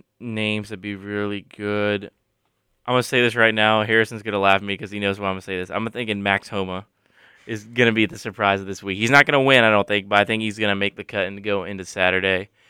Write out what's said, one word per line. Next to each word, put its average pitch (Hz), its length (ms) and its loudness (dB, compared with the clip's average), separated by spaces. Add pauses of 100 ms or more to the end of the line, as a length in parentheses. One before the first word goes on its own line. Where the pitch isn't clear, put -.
(180)
names 107 520 -4
that'd 98 100 -12
be 101 140 -8
really 101 480 -6 (140)
good. 104 540 -2 (760)
I'm 127 60 -2
gonna 127 100 4
say 127 180 0
this 117 140 2
right 113 200 4
now. 107 280 4
Harrison's 110 400 0
gonna 104 160 -4
laugh 98 180 6
at 95 60 -2
me 101 140 -6
'cause 98 140 -12
he 104 100 -10
knows 101 200 -2
why 101 80 -4
I'm 95 40 0
gonna 95 100 -10
say 95 160 -6
this. 90 120 -8
I'm 104 200 -4
thinking 110 320 -6
Max 98 260 0
Homa 95 380 -6 (600)
is 107 180 -10
gonna 117 280 2
be 110 140 4
the 107 120 -8
surprise 98 440 -2
of 95 40 -12
this 95 160 -10
week. 95 140 -6
He's 113 140 -2
not 143 160 6
gonna 143 160 2
win, 131 220 6
I 110 60 6
don't 101 160 4
think, 101 220 -2
but 104 100 4
I 101 60 6
think 110 180 -2
he's 107 160 -6
gonna 104 180 0
make 101 200 -2
the 104 80 -14
cut 98 220 -4
and 98 160 -10
go 101 220 -2
into 95 200 -8
Saturday. 95 640 0 (220)